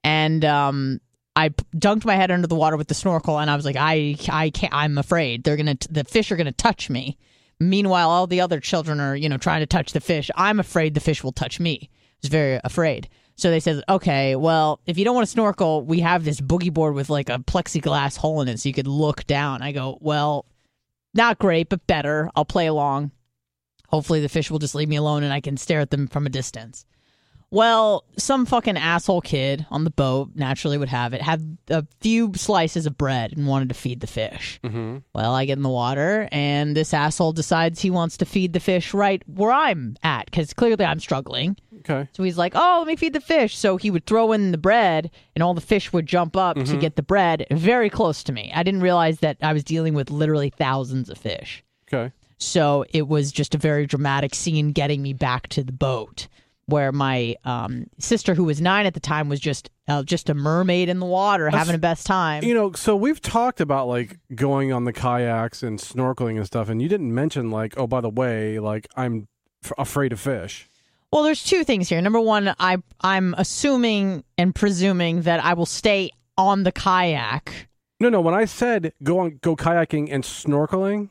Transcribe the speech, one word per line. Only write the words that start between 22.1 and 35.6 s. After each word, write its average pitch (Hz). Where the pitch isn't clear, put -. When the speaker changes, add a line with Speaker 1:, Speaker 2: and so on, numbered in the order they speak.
Speaker 1:
I'll 151
play 170
along. 143
Hopefully 156
the 147
fish 156
will 156
just 147
leave 151
me 147
alone 151
and 143
I 143
can 139
stare 156
at 143
them 139
from 143
a -
distance." 123
Well, 220
some 254
fucking 226
asshole 170
kid 139
on 151
the 160
boat, 135
naturally 143
would 139
have 120
it, -
had 160
a 156
few 226
slices 165
of 147
bread 131
and 143
wanted 135
to 123
feed 120
the 113
fish. -
Speaker 2:
Mm-hmm. 113
Speaker 1:
Well, 113
I 135
get 139
in 139